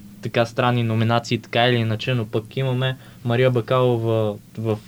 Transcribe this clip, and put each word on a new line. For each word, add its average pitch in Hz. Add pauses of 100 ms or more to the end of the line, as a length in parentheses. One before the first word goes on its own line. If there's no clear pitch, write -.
(220)
така 117
странни 123
номинации, 113
така 120
или 123
иначе, 113
но 117
пък 110
имаме 131 (280)
Мария 123
Бакалова 113 (240)
в, 110